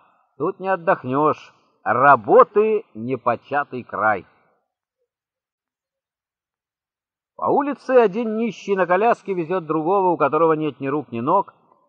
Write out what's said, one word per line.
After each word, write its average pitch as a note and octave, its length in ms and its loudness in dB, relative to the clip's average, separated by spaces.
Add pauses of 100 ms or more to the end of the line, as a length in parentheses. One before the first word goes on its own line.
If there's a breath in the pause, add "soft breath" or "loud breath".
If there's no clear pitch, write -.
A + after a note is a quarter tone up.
(380 soft breath)
тут F3 200 -6
не F#3 80 -12
отдохнешь. D3+ 880 -2 (320)
Работы C#3+ 1080 4
непочатый B2 880 -6
край. G2 400 -2 (3000)
По F#2+ 140 -4
улице C4+ 400 -2
один A3 480 2
нищий G#3+ 360 -4
на F#3 120 0
коляске G3 480 0
везет E3+ 320 -6
другого, E3 420 0
у E3+ 80 0
которого D#3 380 2
нет D3+ 260 -4
ни C#3 60 -8
рук, C#3 260 -6
ни A#2 80 -6
ног. E3+ 320 -2 (360)